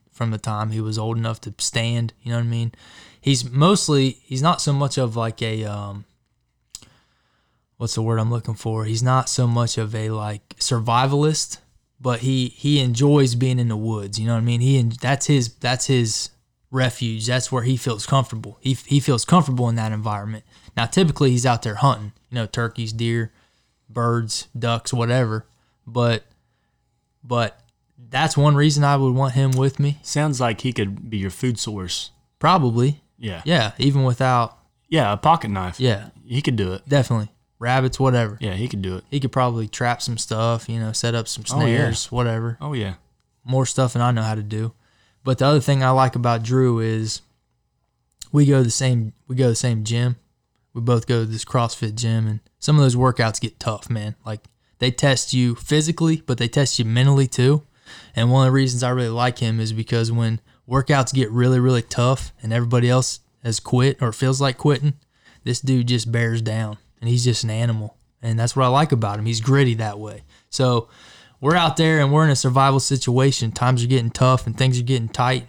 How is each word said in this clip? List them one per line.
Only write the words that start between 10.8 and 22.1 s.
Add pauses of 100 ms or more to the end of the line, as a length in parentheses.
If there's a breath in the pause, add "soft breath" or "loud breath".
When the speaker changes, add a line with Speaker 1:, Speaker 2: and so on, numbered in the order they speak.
Speaker 1:
but
he,
he
enjoys
being
in
the
woods,
you
know
what
I
mean?
He
en-,
that's
his,
that's
his (400)
refuge.
That's
where
he
feels
comfortable.
He,
he
feels
comfortable
in
that
environment. (320 soft breath)
Now,
typically,
he's
out
there
hunting, (180)